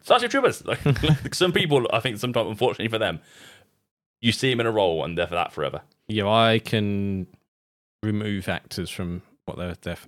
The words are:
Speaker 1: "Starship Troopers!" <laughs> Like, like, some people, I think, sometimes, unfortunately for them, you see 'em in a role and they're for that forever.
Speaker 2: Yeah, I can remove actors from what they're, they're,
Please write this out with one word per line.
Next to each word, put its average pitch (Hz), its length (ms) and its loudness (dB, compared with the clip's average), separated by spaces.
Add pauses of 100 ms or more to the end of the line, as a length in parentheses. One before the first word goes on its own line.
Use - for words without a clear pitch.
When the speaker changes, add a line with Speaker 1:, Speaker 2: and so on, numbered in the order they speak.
Speaker 1:
"Starship 240 300 4
Troopers!" 262 300 2
<laughs> - 40 -20
Like, - 180 -4 (180)
like, 156 340 2
some 180 180 2
people, 147 400 2
I 113 80 2
think, 113 160 -4
sometimes, 117 320 -2
unfortunately 113 400 0
for 113 100 -2
them, 87 220 0 (1000)
you 135 140 2
see 135 180 0
'em 120 80 0
in 117 60 0
a 113 60 2
role 85 340 2
and 85 120 -6
they're 85 100 0
for 85 80 -8
that - 180 -2
forever. 71 300 -6 (260)
Speaker 2:
Yeah, 104 180 0
I 113 320 4
can 101 680 -2 (760)
remove 104 460 -2
actors 85 400 -6
from 90 320 -6 (240)
what - 120 -10
they're, 87 260 -8
they're, 85 140 -8 (100)